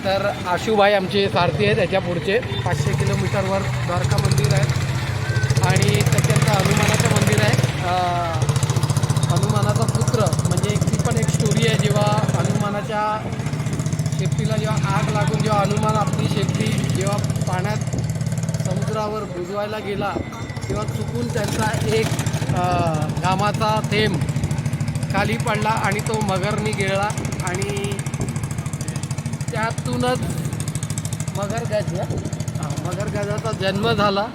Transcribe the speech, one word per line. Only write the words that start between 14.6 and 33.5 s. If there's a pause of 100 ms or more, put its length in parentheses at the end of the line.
आग
लागून,
जेव्हा
हनुमान
आपली
शेपटी (300)
जेव्हा
पाण्यात, (920)
समुद्रावर
बुजवायला
गेला, (560)
तेव्हा
चुकून
त्यांचा
एक, (480)
अ, (280)
घामाचा (120)
थेंब (1000)
खाली
पडला
आणि
तो
मगरनी
गिळला (380)
आणि (1600)
त्यातूनच (1160)
मगरगज,
हां,
मगरगजाचा